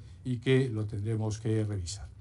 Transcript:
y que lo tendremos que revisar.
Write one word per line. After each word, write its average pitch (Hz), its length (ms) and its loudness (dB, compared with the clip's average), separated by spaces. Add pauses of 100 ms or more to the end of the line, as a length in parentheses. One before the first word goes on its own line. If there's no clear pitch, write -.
(240)
y 123 140 -2
que 131 300 6
lo 107 180 -2
tendremos 107 520 -2
que 110 240 2
revisar. 101 460 -4 (120)